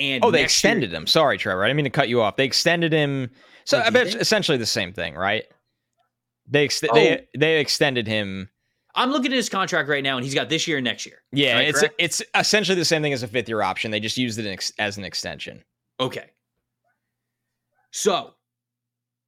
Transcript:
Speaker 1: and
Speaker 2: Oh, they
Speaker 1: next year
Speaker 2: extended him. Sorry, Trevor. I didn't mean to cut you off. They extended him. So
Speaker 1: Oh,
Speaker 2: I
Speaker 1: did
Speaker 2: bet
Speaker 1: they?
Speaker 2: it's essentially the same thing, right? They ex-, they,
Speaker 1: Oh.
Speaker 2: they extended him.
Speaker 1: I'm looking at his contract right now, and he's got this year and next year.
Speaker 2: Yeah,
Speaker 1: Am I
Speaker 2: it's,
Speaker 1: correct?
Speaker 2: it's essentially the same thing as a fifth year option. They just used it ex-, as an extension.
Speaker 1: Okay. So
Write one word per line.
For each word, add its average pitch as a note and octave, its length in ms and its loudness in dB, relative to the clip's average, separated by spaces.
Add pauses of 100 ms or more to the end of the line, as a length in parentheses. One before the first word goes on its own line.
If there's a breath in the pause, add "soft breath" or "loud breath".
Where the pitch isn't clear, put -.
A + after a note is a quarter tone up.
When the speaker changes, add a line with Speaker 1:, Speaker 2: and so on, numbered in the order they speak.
Speaker 1:
and C#3 240 0
Speaker 2:
Oh, A3 80 4
they D#3 100 4
Speaker 1:
next - 220 2
year G#3 80 4
Speaker 2:
extended B2 200 -2
him. D#2+ 140 -8
Sorry, C3+ 320 2
Trevor. F#2+ 240 -2
I G#2+ 60 2
didn't C3+ 80 0
mean D3+ 80 0
to C3+ 60 -2
cut C#3 180 0
you A#2+ 140 2
off. G2+ 120 0
They C3+ 100 2
extended E3 480 0
him. C#3 380 0 (360 soft breath)
So C#4+ 120 4
Speaker 1:
Oh, A#3 40 0
Speaker 2:
I - 20 -2
Speaker 1:
did A3+ 80 2
Speaker 2:
bet B3 140 4
Speaker 1:
they? F#3 80 -4
Speaker 2:
it's A#3 60 -6
essentially F3+ 380 2
the A2+ 80 -4
same F#2+ 260 -2
thing, E2+ 220 -6
right? G2 300 -2 (1040)
They C#3+ 160 4
ex-, - 160 -2
they, D#3 80 0 (320)
Speaker 1:
Oh. - 40 -20 (140)
Speaker 2:
they D#3 220 4
extended C3 480 0
him. G2 420 -4 (480)
Speaker 1:
I'm B3 120 2
looking C#4 200 0
at C4 60 0
his A3 140 -2
contract E3 400 -2
right C#3+ 120 0
now, C3+ 140 -2
and A#2+ 80 -4
he's C3+ 100 -6
got C3 140 -2
this D#3 180 -2
year D#3+ 120 -2
and B2+ 60 -4
next A2 200 -4
year. - 260 -18
Speaker 2:
Yeah, C3+ 200 2
Speaker 1:
Am A#2 80 4
I B2+ 60 4
Speaker 2:
it's, D3 160 2
Speaker 1:
correct? D3+ 180 2
Speaker 2:
it's E3+ 240 -2 (120)
essentially G3 420 2
the E3+ 80 0
same D#3 180 2
thing D3 100 0
as B2 100 -4
a A#2+ 60 -6
fifth A2 180 -2
year A2 140 -2
option. F#2+ 300 -2
They G#2+ 100 -2
just G#2+ 160 -4
used A#2+ 220 -2
it A2 80 -4
ex-, F#2 320 -6
as G#2 180 -2
an G2+ 80 -10
extension. - 580 -10 (380)
Speaker 1:
Okay. B2 300 -6 (1600)
So F3 420 -2 (960)